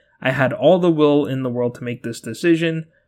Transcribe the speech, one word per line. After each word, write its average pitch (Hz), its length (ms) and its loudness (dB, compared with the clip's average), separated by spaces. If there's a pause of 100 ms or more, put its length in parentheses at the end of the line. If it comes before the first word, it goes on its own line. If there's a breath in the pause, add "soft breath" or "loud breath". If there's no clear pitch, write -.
(200 soft breath)
I 131 100 -2
had 131 220 0
all 156 260 4
the 180 120 2
will 147 360 2
in 131 160 -4
the 127 80 -4
world 120 260 -2
to - 80 -12
make 120 180 -8
this 117 180 -10
decision. 165 640 -2 (220)